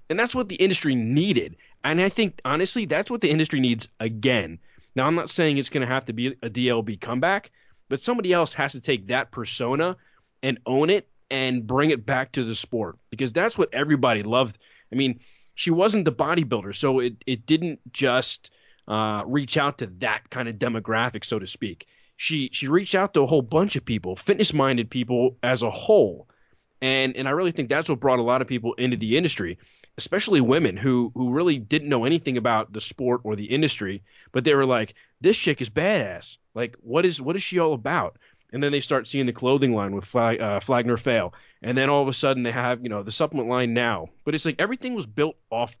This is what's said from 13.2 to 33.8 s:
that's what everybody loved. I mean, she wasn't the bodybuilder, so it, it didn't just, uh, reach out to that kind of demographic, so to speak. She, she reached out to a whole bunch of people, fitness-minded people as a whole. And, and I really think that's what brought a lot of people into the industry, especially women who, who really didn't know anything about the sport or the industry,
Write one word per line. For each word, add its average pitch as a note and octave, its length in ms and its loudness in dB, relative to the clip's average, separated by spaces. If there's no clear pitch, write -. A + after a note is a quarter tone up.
that's G3 260 0
what F3 160 0
everybody B2+ 500 2
loved. A#2 340 0
I A#2 40 -6
mean, C3 240 0
she - 160 -2
wasn't F#3+ 340 4
the D3+ 60 4
bodybuilder, B2 640 0
so C3 240 2
it, B2 160 -2
it A#2+ 200 -4
didn't D#3+ 340 0
just, - 600 0
uh, G#2+ 380 -2
reach C3+ 320 -2
out C#3+ 220 0
to A2+ 80 -6
that G#2+ 300 -4
kind B2 200 -6
of A2 60 -8
demographic, A2+ 680 -2
so A2 140 -4
to F#2 80 -8
speak. - 400 -10
She, C#3+ 340 -4
she - 160 -6
reached F3+ 260 2
out G3 200 2
to D3 80 6
a B2+ 40 4
whole C#3 160 4
bunch E3 360 0
of - 80 -4
people, F#2+ 300 -4
fitness-minded C3+ 720 2
people B2 520 0
as B2 220 0
a A2 80 0
whole. A#2 560 2
And, C3 340 2
and C3 120 -4
I C3+ 40 -2
really E3+ 220 0
think B2 160 -4
that's E3 200 0
what B2+ 120 -2
brought B2+ 180 4
a A#2 40 0
lot B2 180 2
of - 60 -4
people A#2 260 -4
into B2 240 -2
the A2+ 200 2
industry, D3 400 -2
especially F#3 440 2
women B2+ 340 4
who, B2 400 0
who B2 160 -2
really D#3 260 2
didn't D3 300 -2
know B2+ 160 2
anything D3 320 0
about A2 380 0
the G#2+ 80 -8
sport B2 420 -2
or G#2+ 140 -4
the G#2 80 -8
industry, A2 580 -2